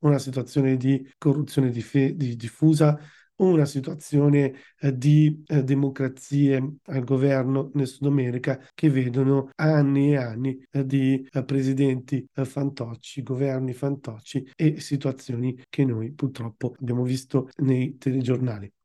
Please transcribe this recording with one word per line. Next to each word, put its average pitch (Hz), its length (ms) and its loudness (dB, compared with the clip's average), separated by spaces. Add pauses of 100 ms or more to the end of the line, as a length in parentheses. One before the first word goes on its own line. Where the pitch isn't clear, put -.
una 147 180 4
situazione 131 560 0
di 131 420 0
corruzione 147 520 0
dife-, 135 440 0
di-, 131 220 -4
diffusa, 151 640 2 (380)
una 175 280 4
situazione, 143 880 0 (240)
eh, 135 180 -2
di, 151 480 4
eh, 147 180 2
democrazie 139 1200 0
al 135 180 -4
governo 135 720 0
nel 143 100 0
Sud 139 220 -4
America 127 520 -2 (140)
che 156 160 2
vedono 131 680 0
anni 147 580 4
e 143 40 2
anni, 131 540 -6
eh, 139 140 -2
di, 131 460 0
eh, 135 120 -2
presidenti, 135 920 -2
eh, 135 120 -4
fantocci, 135 760 -8
governi 131 520 -4
fantocci 135 680 -6 (120)
e 156 240 0
situazioni 131 760 -4 (140)
che 139 160 0
noi 113 280 -4
purtroppo 123 680 -6
abbiamo 123 240 -2
visto 131 540 -4
nei 127 400 0
telegiornali. 123 760 -2 (140)